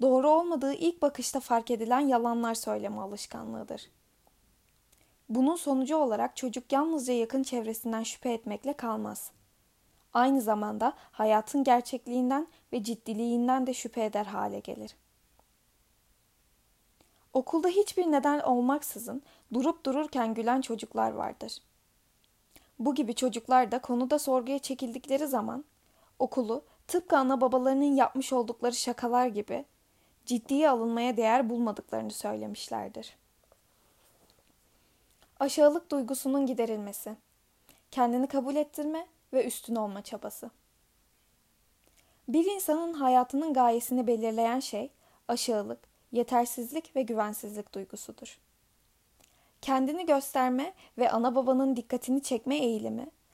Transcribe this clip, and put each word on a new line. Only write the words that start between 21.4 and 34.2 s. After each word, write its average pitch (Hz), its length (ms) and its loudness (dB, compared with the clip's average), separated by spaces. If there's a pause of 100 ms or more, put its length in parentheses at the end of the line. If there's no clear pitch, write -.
Bu 262 160 0
gibi 240 200 -2
çocuklar 233 580 2
da 247 60 -2
konuda 254 400 0
sorguya 262 400 0
çekildikleri 269 680 -4
zaman 240 380 -4 (540)
okulu 247 460 -2 (240)
tıpkı 349 300 2
ana 262 220 2
babalarının 262 540 4
yapmış 262 380 2
oldukları 240 420 -2
şakalar 247 520 0
gibi 208 380 -4 (640)
ciddiye 277 440 2
alınmaya 233 460 0
değer 226 340 4
bulmadıklarını 220 600 -4
söylemişlerdir. 208 1040 -8 (2250)